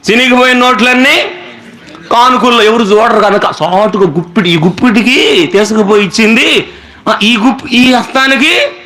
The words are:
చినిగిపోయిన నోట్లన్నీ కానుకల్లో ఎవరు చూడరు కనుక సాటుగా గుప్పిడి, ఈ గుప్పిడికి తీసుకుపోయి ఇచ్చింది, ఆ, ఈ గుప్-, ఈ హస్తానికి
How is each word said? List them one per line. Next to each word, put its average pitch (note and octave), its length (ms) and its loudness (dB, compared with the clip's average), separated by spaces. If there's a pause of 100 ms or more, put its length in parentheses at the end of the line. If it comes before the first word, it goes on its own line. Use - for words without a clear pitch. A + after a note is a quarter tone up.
(100)
చినిగిపోయిన B3 460 2
నోట్లన్నీ B3+ 720 0 (800)
కానుకల్లో A#3+ 500 2
ఎవరు A3+ 220 2
చూడరు G#3+ 360 2
కనుక G3+ 320 0
సాటుగా F#3 600 -2
గుప్పిడి, E3+ 380 -4
ఈ E3+ 80 0
గుప్పిడికి G3+ 960 0
తీసుకుపోయి G#3 520 0
ఇచ్చింది, A3+ 680 0 (360)
ఆ, G#3+ 140 -2
ఈ A3+ 140 0
గుప్-, A3+ 300 -2
ఈ B3+ 260 2
హస్తానికి C4+ 760 0 (180)